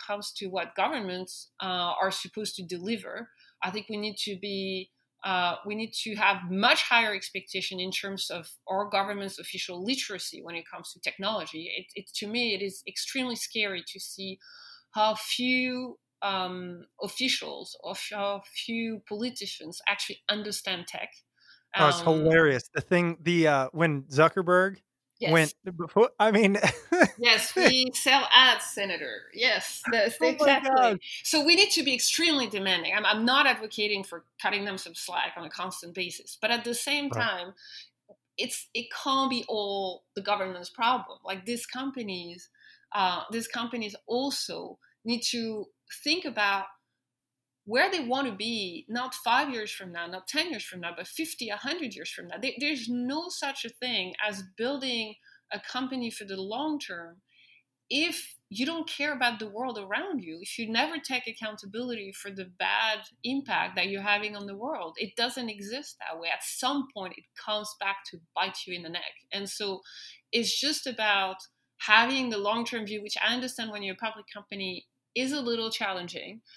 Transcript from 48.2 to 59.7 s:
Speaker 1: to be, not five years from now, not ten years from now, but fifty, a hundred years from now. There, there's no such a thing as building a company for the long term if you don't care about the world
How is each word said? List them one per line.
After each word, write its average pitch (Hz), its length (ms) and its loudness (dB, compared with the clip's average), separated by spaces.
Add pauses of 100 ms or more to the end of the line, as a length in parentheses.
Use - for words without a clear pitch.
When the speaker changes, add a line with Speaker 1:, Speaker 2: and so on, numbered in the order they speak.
Speaker 1:
to 220 80 -4
be, 202 540 -4
not 240 260 -4
five 269 360 2
years 220 200 -6
from 180 220 -10
now, 170 140 -6
not 185 200 -10
ten 320 240 -2
years 214 140 -8
from 180 160 -12
now, 170 160 -6
but 185 100 -10
fifty, 294 440 -6
a 208 60 -4
hundred 262 380 -6
years 160 160 -10
from 175 160 -12
now. 170 140 -10
There, 254 180 -2
there's 262 300 -2
no 247 400 -2
such 277 360 -6
a 233 40 -8
thing 214 460 -4 (120)
as 196 160 -4 (140)
building 240 580 -2 (380)
a 208 80 -6
company 254 500 -4
for 214 140 -10
the 196 160 -8
long 277 400 -4
term 170 380 -12 (720)
if 311 460 -2 (140)
you 226 180 -2
don't 320 220 -4
care 294 240 -2
about 240 260 0
the 220 100 -8
world 220 300 -6